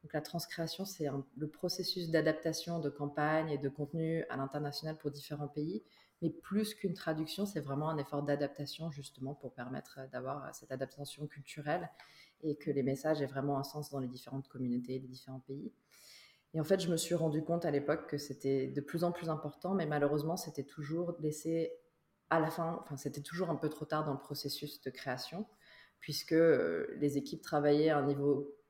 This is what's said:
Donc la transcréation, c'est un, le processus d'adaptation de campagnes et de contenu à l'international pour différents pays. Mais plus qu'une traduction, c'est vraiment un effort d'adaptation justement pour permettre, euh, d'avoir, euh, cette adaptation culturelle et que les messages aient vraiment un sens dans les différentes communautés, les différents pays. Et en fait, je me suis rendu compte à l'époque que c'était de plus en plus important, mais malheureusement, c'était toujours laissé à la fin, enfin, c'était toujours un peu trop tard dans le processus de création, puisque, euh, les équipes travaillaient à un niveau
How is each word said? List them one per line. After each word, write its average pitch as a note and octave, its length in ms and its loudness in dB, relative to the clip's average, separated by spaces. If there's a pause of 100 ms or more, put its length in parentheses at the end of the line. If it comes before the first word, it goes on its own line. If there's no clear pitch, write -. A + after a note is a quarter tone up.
Donc D#3+ 100 -12
la D3+ 80 2
transcréation, E3 600 -4
c'est D#3+ 240 -4
un, C#3 180 -2 (120)
le D3+ 100 -4
processus F3 640 -2
d'adaptation D#3+ 680 2
de D3 100 0
campagnes D3+ 640 2
et C#3+ 60 0
de C#3+ 120 0
contenu D#3+ 600 0
à B2 60 -4
l'international D3 640 -4
pour C#3+ 140 -2
différents C#3+ 360 -6
pays. D#3 340 -4 (400)
Mais E3 80 2
plus G#3 440 -2
qu'une F3 200 -2
traduction, D#3+ 520 -2
c'est E3 160 -4
vraiment C#3 280 0
un D#3 80 0
effort C#3+ 260 -2
d'adaptation C#3+ 680 -2
justement C3+ 420 -8
pour C#3 200 -12
permettre, C3 460 -8
euh, C3+ 80 -10
d'avoir, C3 360 -6
euh, - 80 -10
cette - 200 -14
adaptation C#3 560 -6
culturelle D3+ 600 -4 (520)
et D3+ 160 0
que D3+ 140 -2
les C#3 120 4
messages D3 380 2
aient C3+ 40 2
vraiment C3+ 340 0
un C3 40 -2
sens D3 260 -6
dans C#3 100 -4
les C3 80 -2
différentes C3+ 420 -8
communautés, B2+ 500 -2
les C3 80 -10
différents B2+ 320 -12
pays. C#3+ 320 -8 (800)
Et D#3+ 60 2
en D3+ 60 2
fait, F#3 160 6
je E3+ 80 0
me E3 80 4
suis E3+ 180 2
rendu D#3 280 2
compte E3+ 200 2
à D#3+ 80 2
l'époque D3 360 2
que D3 100 -2
c'était C3+ 500 0
de C3+ 140 -2
plus E3 240 0
en E3+ 80 2
plus E3 160 -4
important, D3+ 440 -2
mais F3+ 120 2
malheureusement, D3 500 4
c'était D3+ 280 -4
toujours E3 580 -4
laissé E3 500 0 (600)
à E3 80 8
la D#3 100 4
fin, E3 320 -2
enfin, C#3+ 140 -8
c'était C#3+ 260 -6
toujours E3+ 280 -2
un D3+ 60 2
peu D3+ 140 0
trop D3+ 160 -6
tard D#3 200 0
dans C3+ 80 2
le C#3 60 -2
processus - 640 -6
de C3+ 80 -6
création, C3+ 580 -6 (520)
puisque, - 340 -2
euh, D#3+ 540 6 (120)
les C#3+ 180 2
équipes - 240 -4
travaillaient D3 480 6
à D3 80 6
un C3+ 80 4
niveau C#3+ 500 2 (140)